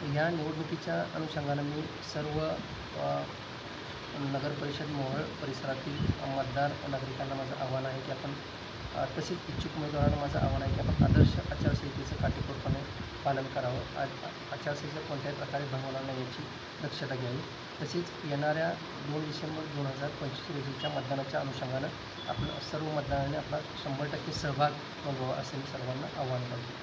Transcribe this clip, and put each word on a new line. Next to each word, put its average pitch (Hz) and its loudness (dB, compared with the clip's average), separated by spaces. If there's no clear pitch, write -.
या 156 6
निवडणुकीच्या 165 0
अनुषंगानं 147 0
मी 147 -2
सर्व, 151 0
अ, 71 2
नगर 139 0
परिषद 143 -2
मोहोळ 143 0
परिसरातील 135 -2
मतदार 139 2
नागरिकांना 135 -2
माझं 135 -2
आव्हान 131 0
आहे 135 -2
की 139 -4
आपण, 139 -2
अ, 139 2
तसेच 170 0
इच्छुक 147 0
उमेदवारांना 147 4
माझं 143 2
आव्हान 135 4
आहे 135 4
की - 2
आपण - 6
आदर्श - 8
आचारसंहितेचं - 0
काटेकोरपणे - 0
पालन 135 4
करावं. 127 0
आ-, 143 0
आ-, 131 -4
आचारसंहिता 147 -4
कोणत्याही 143 -2
प्रकारे 143 -2
भंग 131 -2
होणार 135 -2
नाही, 135 -2
याची 131 -4
दक्षता 135 -2
घ्यावी. 123 0
तसेच 170 0
येणाऱ्या 151 2
दोन 156 0
डिसेंबर 156 -4
दोन 143 -2
हजार 139 0
पंचवीस - -4
रोजीच्या 139 -2
मतदानाच्या 139 0
अनुषंगानं 135 0
आपण - 0
सर्व 151 -2
मतदारांनी 143 2
आपला 147 -2
शंभर 143 0
टक्के 151 -2
सहभाग 147 4
नोंदवावा, 131 0
असं 139 -4
मी 131 -2
सर्वांना 131 -2
आवाहन 127 0
करतो. 123 -4